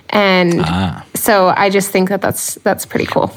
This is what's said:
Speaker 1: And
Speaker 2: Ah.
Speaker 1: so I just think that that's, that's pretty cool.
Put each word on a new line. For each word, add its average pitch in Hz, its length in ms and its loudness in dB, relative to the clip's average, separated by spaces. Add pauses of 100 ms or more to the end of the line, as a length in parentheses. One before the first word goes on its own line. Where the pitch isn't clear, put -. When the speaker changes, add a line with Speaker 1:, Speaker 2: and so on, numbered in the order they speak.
(120)
Speaker 1:
And 180 520 2
Speaker 2:
Ah. 90 400 -2 (120)
Speaker 1:
so 190 400 2
I 202 140 2
just 190 200 0
think 185 200 2
that 196 120 -2
that's, - 340 -4
that's - 300 -2
pretty - 220 -4
cool. - 300 -2